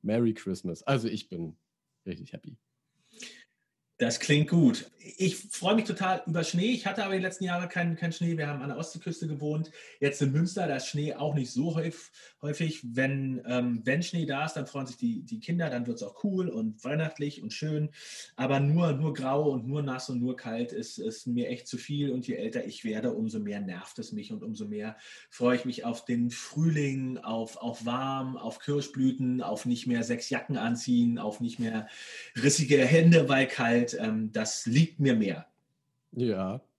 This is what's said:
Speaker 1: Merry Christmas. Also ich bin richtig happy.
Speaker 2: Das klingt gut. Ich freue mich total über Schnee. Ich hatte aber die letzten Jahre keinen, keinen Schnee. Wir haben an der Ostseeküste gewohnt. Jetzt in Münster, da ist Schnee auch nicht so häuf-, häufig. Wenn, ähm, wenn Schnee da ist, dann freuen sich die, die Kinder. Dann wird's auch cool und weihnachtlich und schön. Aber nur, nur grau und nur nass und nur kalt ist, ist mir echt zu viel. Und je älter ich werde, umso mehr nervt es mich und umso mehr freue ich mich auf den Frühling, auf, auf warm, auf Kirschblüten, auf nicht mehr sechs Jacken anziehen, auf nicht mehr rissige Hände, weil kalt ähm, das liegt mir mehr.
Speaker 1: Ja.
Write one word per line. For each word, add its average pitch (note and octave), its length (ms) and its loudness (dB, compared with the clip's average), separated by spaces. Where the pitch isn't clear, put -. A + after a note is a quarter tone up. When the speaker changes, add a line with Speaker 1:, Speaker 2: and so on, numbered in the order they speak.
Speaker 1:
Merry A2+ 300 2
Christmas. F2+ 500 -6
Also B2+ 240 2
ich - 220 -6
bin E2 280 -8
richtig F#2+ 280 -10
happy. - 240 -16
Speaker 2:
Das A#2 200 0
klingt D3+ 320 4
gut. D#3 400 6
Ich F#3 200 0
freue - 360 0
mich A3 120 4
total F#3 420 0
über E3 160 0
Schnee. F3 280 0
Ich - 140 -2
hatte G3+ 180 -2
aber F#3+ 120 -2
die F#3+ 60 0
letzten F#3 240 -4
Jahre F3 220 -2
keinen, F3 280 0
keinen E3+ 160 -2
Schnee. E3+ 260 0
Wir D3+ 80 -2
haben C#3+ 160 -4
an C3+ 80 -6
der C3+ 80 -6
Ostseeküste E3 500 -8
gewohnt. D3+ 440 -4
Jetzt C#3+ 220 2
in C3+ 120 4
Münster, E3+ 340 2
da C3+ 80 0
ist C3 120 -4
Schnee D3 280 -2
auch D3+ 180 -2
nicht C3+ 160 0
so D#3 260 0
häuf-, E3 360 -4
häufig. D3+ 380 -4
Wenn, C3+ 520 0
ähm, A#2+ 380 0
wenn C#3+ 180 2
Schnee E3 240 -2
da C#3 180 -2
ist, D#3 80 -4
dann D3 140 -4
freuen C3+ 180 -6
sich - 120 -14
die, A#2 260 -2
die A2 160 -8
Kinder. E3 320 0
Dann A#2+ 160 -2
wird's A#2 160 -4
auch - 200 -8
cool F#3 260 0
und A2+ 340 -4
weihnachtlich D3 580 -2
und G#2+ 120 -8
schön. D3+ 360 -2
Aber C#3 240 2
nur, D#3 340 4
nur C#3+ 200 0
grau C3+ 360 2
und B2+ 160 -2
nur C#3 160 -2
nass B2+ 300 -4
und B2 100 -2
nur B2 140 0
kalt A#2+ 380 -6
ist, - 260 -8
ist - 260 -6
mir A#2+ 240 0
echt A#2+ 180 -8
zu B2+ 120 -8
viel. C#3+ 320 -2
Und B2 160 -4
je A#2+ 80 -2
älter A2+ 300 -4
ich - 180 -12
werde, A2 300 -2
umso A2 260 -2
mehr G2+ 220 -4
nervt F#2 360 -10
es A2+ 140 -10
mich G#2 200 -8
und G#2 120 -8
umso G#2+ 240 -8
mehr G#2+ 280 -6
freue B2 240 2
ich B2 100 -4
mich B2 200 -6
auf A#2+ 200 -4
den A#2+ 240 0
Frühling, C3+ 880 0
auf, A2+ 400 -4
auf A#2 280 -6
warm, C3 520 -2
auf A2+ 220 -8
Kirschblüten, C3 840 0
auf G#2+ 240 -4
nicht A#2+ 220 0
mehr A#2+ 160 2
sechs A#2+ 260 -4
Jacken - 280 -2
anziehen, A#2+ 600 4
auf G#2 220 -4
nicht A#2 180 -4
mehr A2 300 -2
rissige C3+ 500 6
Hände, E3 440 10
weil C3 180 4
kalt A#2+ 460 4
ähm, A2 380 -2
das - 340 -4
liegt C#3+ 340 4
mir C3+ 160 6
mehr. F#2+ 300 0
Speaker 1:
Ja. G#2+ 500 0